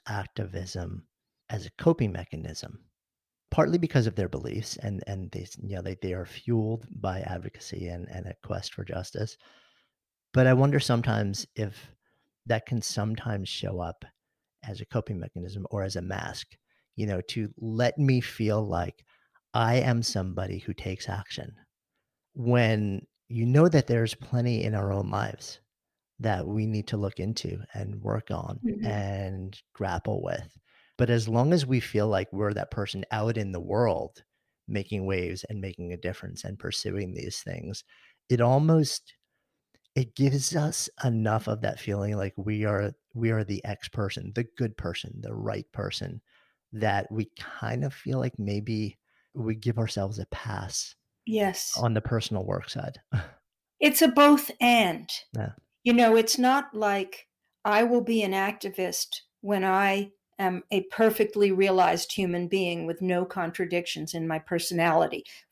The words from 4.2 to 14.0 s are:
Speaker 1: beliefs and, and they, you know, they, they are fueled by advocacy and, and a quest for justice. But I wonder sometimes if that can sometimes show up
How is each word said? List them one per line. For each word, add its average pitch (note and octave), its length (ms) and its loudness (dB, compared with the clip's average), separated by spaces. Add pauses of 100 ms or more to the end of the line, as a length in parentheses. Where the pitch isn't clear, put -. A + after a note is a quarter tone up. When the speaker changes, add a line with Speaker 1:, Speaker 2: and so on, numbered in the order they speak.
Speaker 1:
beliefs - 500 -6
and, G2+ 300 -6
and F#2+ 240 -8
they, G2 160 -10 (160)
you G2 140 -8
know, F2+ 40 -6
they, F#2+ 200 -8
they F#2 120 -4
are F2+ 120 -6
fueled A2+ 600 -2 (140)
by F#2+ 220 -4
advocacy F2+ 680 -8
and, F2 220 -10
and F#2 160 -10
a F2 180 -12
quest F#2+ 300 -8
for G2 100 -10
justice. - 540 -8 (960)
But C3 120 6
I C3 80 8
wonder C#3 260 6
sometimes A2 760 0
if G#2 340 -6 (580)
that A2+ 180 0
can A2+ 160 -2
sometimes G#2 640 -4
show F#2+ 320 -6
up E2+ 240 -8 (600)